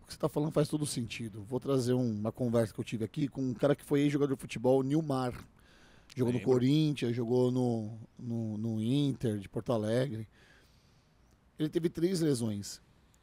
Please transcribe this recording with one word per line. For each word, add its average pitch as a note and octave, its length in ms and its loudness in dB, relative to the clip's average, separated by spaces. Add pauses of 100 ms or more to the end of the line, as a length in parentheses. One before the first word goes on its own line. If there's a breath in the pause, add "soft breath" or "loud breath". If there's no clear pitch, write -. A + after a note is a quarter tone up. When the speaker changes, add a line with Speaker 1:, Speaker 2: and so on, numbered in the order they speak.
Speaker 1:
o - 40 -20
que - 80 -20
você - 40 -16
tá D#3 100 0
falando D3+ 240 -2
faz C#3+ 160 2
todo D3+ 160 -2
sentido. A2+ 640 -6
Vou B2+ 120 -2
trazer B2+ 340 2
um, B2+ 160 2 (100)
uma A2 120 -2
conversa A#2 420 0
que - 60 -6
eu A2+ 40 -6
tive A2 200 -4
aqui C#3+ 240 -2
com C3+ 140 -6
um B2+ 120 -2
cara C#3+ 220 2
que - 80 -12
foi C#3+ 160 2
ex-jogador C#3+ 340 2
de - 60 -4
futebol, B2+ 420 2
Nilmar. C3+ 500 0 (800 soft breath)
Jogou B2 180 2
no B2 80 0
Speaker 2:
Lembro. A#2 120 2
Speaker 1:
Corinthians, C3 640 4
jogou B2 340 2
no, A#2 480 -2 (200)
no, A2+ 400 -4
no A2 240 -2
Inter B2 560 0
de G2 100 -10
Porto - 240 -4
Alegre. A2 560 -2 (1300 soft breath)
Ele D#3 120 -2
teve E3+ 180 0
três E3+ 320 0
lesões, A#2 640 -2 (400)